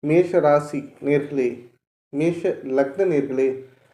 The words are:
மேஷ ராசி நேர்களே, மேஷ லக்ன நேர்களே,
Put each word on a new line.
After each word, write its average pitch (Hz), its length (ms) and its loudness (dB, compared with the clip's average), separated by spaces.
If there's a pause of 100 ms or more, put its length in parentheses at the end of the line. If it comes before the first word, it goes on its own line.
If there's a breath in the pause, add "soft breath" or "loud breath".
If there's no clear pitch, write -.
மேஷ 170 360 2
ராசி 147 400 2 (240)
நேர்களே, 143 440 0 (640)
மேஷ 165 280 -2 (240)
லக்ன 139 400 0
நேர்களே, 135 420 0 (460 soft breath)